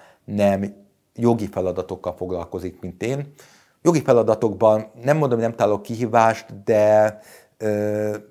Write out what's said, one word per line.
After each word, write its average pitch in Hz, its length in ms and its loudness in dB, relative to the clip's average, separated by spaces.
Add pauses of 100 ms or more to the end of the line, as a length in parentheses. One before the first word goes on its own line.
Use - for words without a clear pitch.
(240)
nem 101 560 -2 (340)
jogi 117 320 0
feladatokkal 92 720 -6
foglalkozik, 90 640 -10
mint 90 220 -12
én. 139 300 -6 (500)
Jogi 165 180 2
feladatokban 110 920 2 (120)
nem 143 140 0
mondom, 131 220 0
hogy 113 100 -2
nem 117 80 -6
találok 104 260 0
kihívást, 113 840 0
de, 107 540 4 (400)
ö, 107 580 -2 (140)